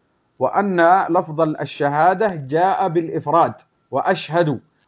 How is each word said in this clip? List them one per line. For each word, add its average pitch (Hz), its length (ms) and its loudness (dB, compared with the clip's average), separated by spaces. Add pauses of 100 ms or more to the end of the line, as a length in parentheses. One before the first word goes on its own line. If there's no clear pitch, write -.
(380)
وأن 185 420 0 (300)
لفظ 160 300 -2
الشهادة 160 920 0
جاء 170 540 0
بالإفراد، 160 680 0 (360)
"وأشهد"، 151 720 -2 (280)